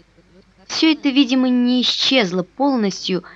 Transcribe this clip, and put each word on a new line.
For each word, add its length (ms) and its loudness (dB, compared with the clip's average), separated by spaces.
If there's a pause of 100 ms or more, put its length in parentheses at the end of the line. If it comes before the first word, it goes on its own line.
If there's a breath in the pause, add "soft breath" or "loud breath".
(680)
всё 240 0
это, 180 -2
видимо, 380 2
не 340 2
исчезло 640 0
полностью 800 -2 (120 loud breath)